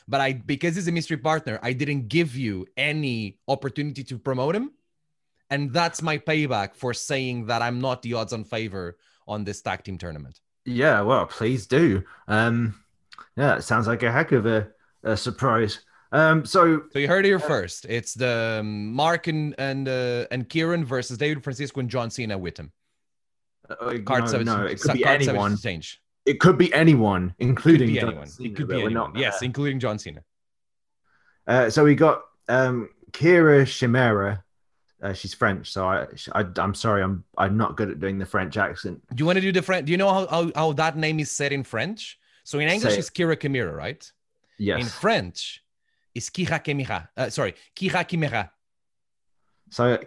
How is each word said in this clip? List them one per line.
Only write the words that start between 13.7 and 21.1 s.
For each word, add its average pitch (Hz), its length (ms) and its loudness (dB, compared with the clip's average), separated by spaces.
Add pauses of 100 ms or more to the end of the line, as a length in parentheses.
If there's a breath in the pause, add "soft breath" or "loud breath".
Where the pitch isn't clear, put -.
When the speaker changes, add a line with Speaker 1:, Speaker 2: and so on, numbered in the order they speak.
Speaker 2:
like 117 160 0
a 117 100 2
heck 147 200 2
of 117 120 4
a, 110 240 2 (360)
a 110 120 0
surprise. 113 640 0 (320 soft breath)
Um, 160 320 4
so 160 380 4 (100)
Speaker 1:
So 139 60 -4
you 143 100 0
heard 190 160 2
it 196 40 6
here 196 80 4
Speaker 2:
uh, 151 120 -2
Speaker 1:
first. 101 380 -2
It's 113 260 -6
the, 113 480 -2
um, 107 320 -6
Mark 160 360 0
and, 151 280 -2
and, 135 320 -4
uh, 123 420 -2
and 127 160 -6
Kieran 165 380 0
versus 123 320 -6